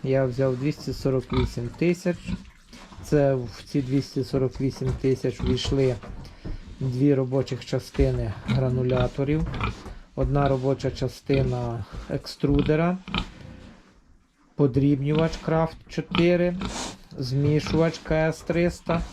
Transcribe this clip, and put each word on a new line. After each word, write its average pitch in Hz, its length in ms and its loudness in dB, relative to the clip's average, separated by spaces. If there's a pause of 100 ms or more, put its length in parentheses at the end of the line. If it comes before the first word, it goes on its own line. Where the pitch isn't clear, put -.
я 135 220 2
взяв 131 320 0
двісті 139 360 -4
сорок 131 400 -2
вісім 120 440 0
тисяч. 175 400 0 (880)
Це 143 320 4
в 120 300 -6
ці 147 160 -2
двісті 131 420 0
сорок 131 380 0
вісім 131 300 -2 (100)
тисяч 131 400 0
війшли 127 540 2 (840)
дві 131 340 4
робочих 131 520 0
частини 123 680 0 (120)
грануляторів, 127 1000 0 (680)
одна 139 340 2
робоча 135 420 0
частина 123 960 -2 (240)
екструдера, 143 880 0 (1600)
подрібнювач 143 840 4
Крафт 160 400 0 (120)
чотири, 175 680 2 (640)
змішувач 147 800 2
К - 180 -2 (140)
С 156 120 -6
триста 170 600 0 (100)